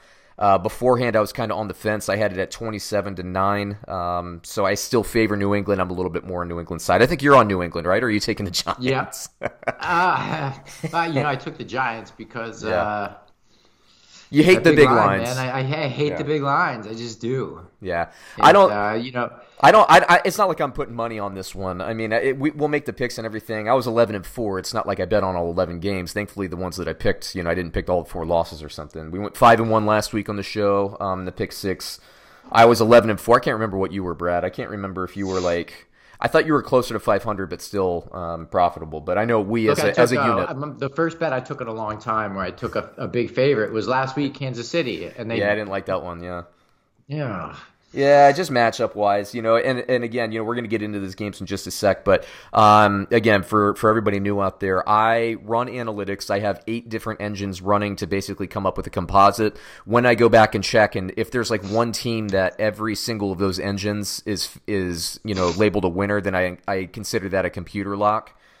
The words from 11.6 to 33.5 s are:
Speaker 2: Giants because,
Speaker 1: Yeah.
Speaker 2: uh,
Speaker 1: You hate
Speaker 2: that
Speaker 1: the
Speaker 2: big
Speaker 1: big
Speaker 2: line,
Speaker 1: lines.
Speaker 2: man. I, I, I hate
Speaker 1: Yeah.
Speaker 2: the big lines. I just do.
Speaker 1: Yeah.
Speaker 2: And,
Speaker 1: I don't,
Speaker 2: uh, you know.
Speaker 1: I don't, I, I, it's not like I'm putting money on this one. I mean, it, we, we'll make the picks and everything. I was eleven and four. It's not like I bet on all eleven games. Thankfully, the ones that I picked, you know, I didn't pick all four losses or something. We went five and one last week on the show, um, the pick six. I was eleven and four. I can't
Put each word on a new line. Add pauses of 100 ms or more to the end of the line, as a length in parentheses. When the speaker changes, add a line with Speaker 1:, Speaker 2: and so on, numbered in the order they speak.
Speaker 2:
Giants
because,
Speaker 1:
Yeah. (100)
Speaker 2:
uh, (1160)
Speaker 1:
You
hate
Speaker 2:
that
Speaker 1:
the
Speaker 2:
big
Speaker 1:
big
Speaker 2:
line,
Speaker 1:
lines.
Speaker 2:
man.
I,
I,
I
hate
Speaker 1:
Yeah.
Speaker 2:
the
big
lines.
I
just
do. (140)
Speaker 1:
Yeah. (260)
Speaker 2:
And,
Speaker 1:
I
don't,
Speaker 2:
uh,
you
know. (300)
Speaker 1:
I
don't,
I,
I,
it's
not
like
I'm
putting
money
on
this
one.
I
mean,
it,
we,
we'll
make
the
picks
and
everything.
I
was
eleven
and
four.
It's
not
like
I
bet
on
all
eleven
games.
Thankfully,
the
ones
that
I
picked,
you
know,
I
didn't
pick
all
four
losses
or
something.
We
went
five
and
one
last
week
on
the
show,
um,
the
pick
six. (500)
I
was
eleven
and
four.
I
can't